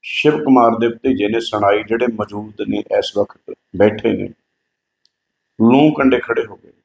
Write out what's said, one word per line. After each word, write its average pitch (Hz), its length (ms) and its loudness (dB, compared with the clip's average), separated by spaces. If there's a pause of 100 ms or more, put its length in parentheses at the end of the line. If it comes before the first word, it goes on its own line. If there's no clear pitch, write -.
ਸ਼ਿਵ - 420 -2
ਕੁਮਾਰ 117 340 4
ਦੇ 117 100 0
ਭਤੀਜੇ 117 400 -4
ਨੇ 113 120 -2
ਸੁਣਾਈ, 104 420 -2
ਜਿਹੜੇ 113 240 -2
ਮੌਜੂਦ 107 640 -8
ਨੇ, 104 100 -4
ਇਸ 104 380 -4
ਵਕਤ - 380 -6 (220)
ਬੈਠੇ 107 360 2
ਨੇ, 98 160 -6 (1300)
ਲੂੰ 135 340 6
ਕੰਡੇ 131 260 2
ਖੜੇ 117 260 -4
ਹੋ 98 100 -20
ਗਏ। - 160 -20 (120)